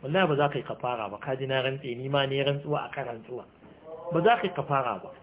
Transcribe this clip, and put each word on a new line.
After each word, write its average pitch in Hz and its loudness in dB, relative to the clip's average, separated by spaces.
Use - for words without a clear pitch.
Wallahi 165 4
ba 147 4
za 143 4
ka 143 -2
yi 117 -4
kafara 117 -4
ba, 98 -8
ka 135 -4
ji 135 -4
na 131 2
rantse, 135 -2
ni 131 -6
ma 139 4
ne 139 2
rantsuwa 143 0
a - -8
kan 135 -6
rantsuwa. 120 -10
Ba 165 4
za 226 6
ka - -2
yi 185 -2
kafara 127 0
ba. - -14